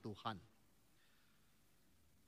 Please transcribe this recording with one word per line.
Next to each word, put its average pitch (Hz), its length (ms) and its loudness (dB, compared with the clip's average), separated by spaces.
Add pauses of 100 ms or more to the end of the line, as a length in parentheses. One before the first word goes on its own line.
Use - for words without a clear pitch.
Tuhan. 107 400 6 (1900)